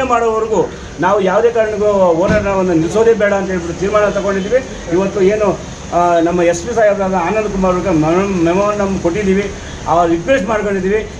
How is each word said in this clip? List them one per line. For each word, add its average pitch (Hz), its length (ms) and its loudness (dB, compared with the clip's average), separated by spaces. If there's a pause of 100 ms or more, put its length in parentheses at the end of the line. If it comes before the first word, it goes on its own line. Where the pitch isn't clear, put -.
ಮಾಡೋವರೆಗೂ 226 680 0 (300)
ನಾವು 190 220 2
ಯಾವುದೇ 202 300 2
ಕಾರಣಕ್ಕೂ 214 340 0 (280)
ಹೋರಾಟವನ್ನು 196 600 0
ನಿಲ್ಲಿಸೋದೇ 185 400 2
ಬೇಡ 202 200 0
ಅಂತ 185 160 -2
ಹೇಳ್ಬಿಟ್ಟು 170 300 -6
ತೀರ್ಮಾನ 202 300 2
ತಗೊಂಡಿದ್ದೀವಿ. 196 500 0 (320)
ಇವತ್ತು 190 300 0
ಏನು, 202 580 0 (160)
ಆ, 175 240 4
ನಮ್ಮ 175 220 2
ಎಸ್ 170 220 0
ಪಿ 233 120 -6
ಸಾಹೇಬರಾದ 196 380 2
ಆನಂದ್ 190 380 -2
ಕುಮಾರ್ 185 240 0
ಅವ್ರಿಗೆ 180 200 -2
ಮೆಮೊ-, 175 480 0
ಮೆಮೊರಾಂಡಮ್ 196 560 0
ಕೊಟ್ಟಿದ್ದೀವಿ. 190 520 0 (360)
ಆ, 165 180 4
ರಿಕ್ವೆಸ್ಟ್ 185 420 0
ಮಾಡ್ಕೊಂಡಿದ್ದೀವಿ. 208 640 -2 (100)